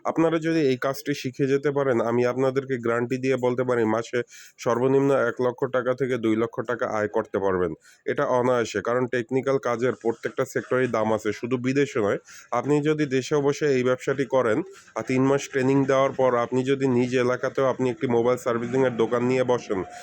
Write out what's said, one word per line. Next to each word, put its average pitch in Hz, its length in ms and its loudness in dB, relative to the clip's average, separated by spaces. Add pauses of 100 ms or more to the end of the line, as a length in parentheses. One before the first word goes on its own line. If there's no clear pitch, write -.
আপনারা 160 360 0
যদি 165 200 -2
এই 131 180 2
কাজটি 139 360 -4
শিখে 135 340 -4
যেতে 139 240 0
পারেন, 135 300 2
আমি 120 240 2
আপনাদেরকে 131 520 -2
গ্যারান্টি 120 400 -2
দিয়ে 131 180 -2
বলতে 123 280 0
পারি 123 220 2
মাসে 117 380 -2 (340)
সর্বনিম্ন 135 540 2
এক 120 300 0
লক্ষ 123 240 -2
টাকা 127 280 -2
থেকে 127 240 -4
দুই 110 180 0
লক্ষ 113 260 -2
টাকা 117 260 -4
আয় 107 200 -2
করতে 104 320 -2
পারবেন। 92 340 0 (320)
এটা 127 200 -2
অনায়াসে, 123 560 0
কারণ 120 260 0
টেকনিক্যাল 127 500 -2
কাজের 120 440 -2
প্রত্যেকটা 117 440 -2
সেক্টরেই 127 420 -2
দাম 110 260 0
আছে, 107 200 -2
শুধু 120 240 -4
বিদেশে 131 420 0
নয়। 107 180 2 (340)
আপনি 131 300 0
যদি 151 240 0
দেশেও 135 360 0
বসে 143 240 0
এই 135 180 2
ব্যবসাটি 131 420 0
করেন 120 360 2 (340)
আর 113 120 -4
তিন 131 180 2
মাস 139 240 2
ট্রেনিং 135 360 2
দেওয়ার 135 260 2
পর 127 240 2
আপনি 120 280 0
যদি 135 240 0
নিজ 127 300 2
এলাকাতেও 127 480 0
আপনি 127 240 0
একটি 123 180 -4
মোবাইল 120 300 2
সার্ভিসিংয়ের 120 600 0
দোকান 113 260 0
নিয়ে 127 200 2
বসেন, 117 400 -2 (200)